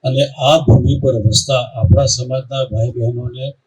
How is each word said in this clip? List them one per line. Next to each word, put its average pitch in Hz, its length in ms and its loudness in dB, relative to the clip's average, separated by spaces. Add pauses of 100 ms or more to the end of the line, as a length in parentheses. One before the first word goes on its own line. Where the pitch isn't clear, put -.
અને 131 200 0 (240)
આ 160 120 6
ભૂમિ 131 400 4
પર 131 220 0
વસતા 123 420 0 (120)
આપણા 135 400 4
સમાજના 131 500 -6
ભાઈ 113 260 -4
બહેનોને 120 540 -6 (220)